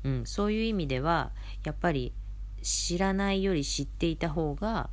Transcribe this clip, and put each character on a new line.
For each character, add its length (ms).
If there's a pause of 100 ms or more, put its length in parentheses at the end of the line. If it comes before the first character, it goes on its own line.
う 60
ん、 160
そ 220
う 40
い 100
う 20
意 100
味 140
で 120
は、 320 (320)
や 80
っ 80
ぱ 120
り 220 (480)
知 360
ら 160
な 200
い 100
よ 100
り 120
知 180
っ 20
て 220
い 80
た 140
方 260
が 380